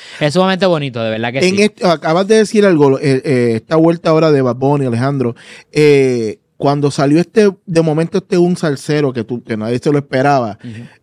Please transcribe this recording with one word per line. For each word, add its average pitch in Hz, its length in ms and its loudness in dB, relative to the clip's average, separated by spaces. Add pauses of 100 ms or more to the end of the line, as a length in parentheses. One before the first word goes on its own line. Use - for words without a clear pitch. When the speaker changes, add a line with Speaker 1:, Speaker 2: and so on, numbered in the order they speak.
(200)
Speaker 1:
es 147 140 0
sumamente 185 320 0
bonito, 143 360 -2
de 113 80 -2
verdad 113 220 -4
que 131 60 -6
Speaker 2:
En 185 180 0
Speaker 1:
sí. 202 60 2
Speaker 2:
este, 208 260 -2
acabas 165 400 0
de 220 80 4
decir 208 300 2
algo, 143 340 4
eh, 135 240 0
eh, 123 320 0
esta 160 200 -4
vuelta 170 340 2
ahora 160 200 2
de 139 120 2
Bad 123 140 -2
Bunny, 139 280 0
Alejandro, 123 500 -2 (380)
eh, 131 640 2 (200)
cuando 143 340 -2
salió 147 260 2
este, 202 300 2 (180)
de 165 160 2
momento 165 360 -2
este 180 200 -2
un 175 180 2
salsero 147 560 -2
que 120 120 -6
tú, 120 180 -8
que 117 140 -6
nadie 113 240 -4
se 156 100 -2
lo 147 80 2
esperaba, 131 640 -2
Speaker 1:
Ujú. 120 240 -16 (160)